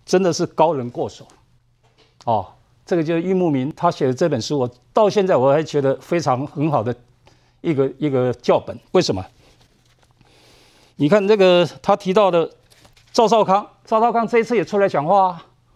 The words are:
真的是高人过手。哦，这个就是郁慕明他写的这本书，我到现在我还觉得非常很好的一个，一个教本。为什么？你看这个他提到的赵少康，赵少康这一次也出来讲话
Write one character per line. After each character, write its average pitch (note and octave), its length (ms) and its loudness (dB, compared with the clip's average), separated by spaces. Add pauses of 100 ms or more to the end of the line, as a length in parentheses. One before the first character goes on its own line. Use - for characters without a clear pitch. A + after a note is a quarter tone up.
真 F#3 160 2
的 F3+ 100 0
是 E3 160 -4
高 E3 260 0
人 B2 160 -6
过 C#3 180 -8
手。 - 180 -16 (1000)
哦， G#2 200 -2 (400)
这 F#3+ 100 -2
个 E3 80 0
就 E3 120 -2
是 E3 60 -2
郁 F#3 120 -2
慕 F3+ 160 0
明 C#3 260 -2
他 F3 140 0
写 D#3+ 160 -4
的 C3 80 0
这 E3+ 140 -2
本 C#3+ 120 -2
书， D3 200 -6
我 B2 100 -2 (220)
到 G#3+ 180 2
现 G3+ 160 0
在 F#3 100 2
我 C3 160 4
还 D#3 120 2
觉 D3 180 -4
得 C3+ 140 0
非 - 240 -4
常 C3+ 260 -2
很 D3+ 240 -4
好 C3+ 140 -2
的 B2 100 -4 (680)
一 E3+ 120 -2
个， C3+ 240 0
一 D3+ 120 -4
个 B2+ 240 0
教 E3 260 0
本。 G#2+ 180 -12 (140)
为 F#3 100 2
什 - 140 -2
么？ F#2+ 100 -10 (1700)
你 C#3+ 100 0
看 G3 180 2
这 G#3+ 120 2
个 F3+ 280 4 (160)
他 G3+ 140 2
提 F#3+ 180 -6
到 G3 160 4
的 E3+ 220 0 (600)
赵 A#3 120 2
少 G#3+ 160 2
康， F#3+ 240 0 (200)
赵 A3 160 0
少 A#3 100 0
康 A3+ 160 -2
这 A#3 120 2
一 A#3 40 0
次 A#3 140 -2
也 - 80 -2
出 G#3 140 -4
来 G3 100 2
讲 D3 160 -2
话 F#3 360 0 (340)